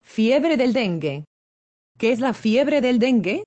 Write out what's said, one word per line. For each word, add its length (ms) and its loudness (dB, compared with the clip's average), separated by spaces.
Fiebre 560 0
del 160 0
dengue. 500 -4
¿Qué 120 0
es 80 -2
la 140 -2
fiebre 480 0
del 160 0
dengue? 480 0